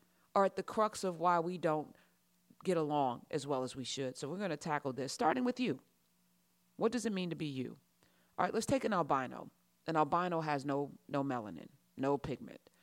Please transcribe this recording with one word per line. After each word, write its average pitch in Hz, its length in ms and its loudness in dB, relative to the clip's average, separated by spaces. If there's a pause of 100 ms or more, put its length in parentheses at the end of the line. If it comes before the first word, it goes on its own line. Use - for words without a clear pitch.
(360)
are 196 100 6
at 185 100 0
the 190 60 -6
crux 214 420 0
of 175 160 -2
why 175 200 6
we 175 180 -2
don't 156 380 -2 (680)
get 185 140 4
along 147 440 2 (100)
as 139 160 -2
well 135 160 0
as 127 120 -6
we 131 80 -8
should. 127 320 -4
So - 120 -8
we're 143 100 -6
gonna 185 200 -4
tackle 147 360 -2
this, 131 180 -4
starting 254 320 2
with 247 160 0
you. 220 200 0 (960)
What 220 160 2
does 233 160 -2
it 220 60 -2
mean 185 180 -2
to 160 40 -4
be 151 120 -4
you? 127 300 -6 (600)
All - 80 4
right, - 80 0
let's 220 140 -2
take 269 160 2
an 220 100 2
albino. 139 560 0 (380)
An 160 80 0
albino 165 460 2
has 147 240 0
no, 143 260 0 (180)
no 143 140 0
melanin, 113 460 -6 (280)
no 139 220 2
pigment. - 400 -8 (240)